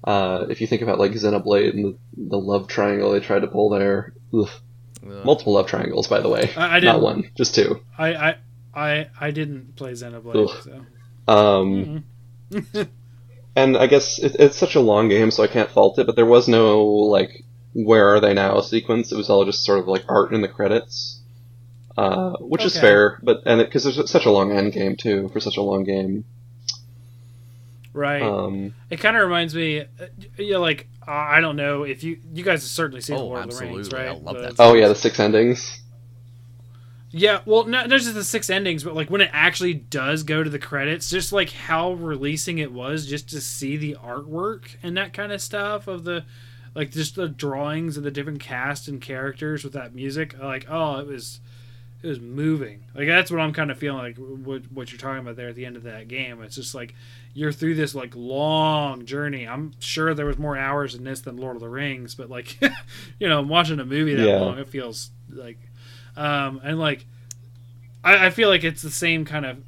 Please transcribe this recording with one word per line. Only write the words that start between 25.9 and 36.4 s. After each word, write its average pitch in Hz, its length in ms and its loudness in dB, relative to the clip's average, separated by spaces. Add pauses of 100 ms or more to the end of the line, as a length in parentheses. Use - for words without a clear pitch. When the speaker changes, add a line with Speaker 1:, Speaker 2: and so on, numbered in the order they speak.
Speaker 3:
Right. 143 280 -2
Speaker 1:
Um, 98 520 -4 (160)
Speaker 3:
It 165 100 -8
kinda 226 200 2
reminds 170 360 0
me, 160 260 -2
uh, 143 40 -12 (520)
yeah, 202 200 -2
like, 165 300 -2 (200)
I, 147 300 0
I 160 40 6
don't 156 140 -2
know 143 280 -4
if 131 200 -10
you, 165 160 -8 (140)
you 170 100 -10
guys 175 180 0
have 127 80 -12
certainly 135 320 -6
seen 143 160 -6
Speaker 2:
Oh, 131 80 -6
Speaker 3:
Lord 123 200 -10
of - 60 -12
the - 140 -12
Rings, 95 220 -10
Speaker 2:
absolutely. 131 200 -8
I 85 60 -8
Speaker 3:
right? 78 100 -14
Speaker 2:
love 87 120 -10
Speaker 3:
The 123 80 -10
Speaker 2:
that 123 160 -10
Speaker 1:
Oh, 120 160 12
yeah, 113 100 8
Speaker 2:
series. 101 120 8
Speaker 1:
the - 40 -10
six - 180 0
endings. 110 600 2 (1300)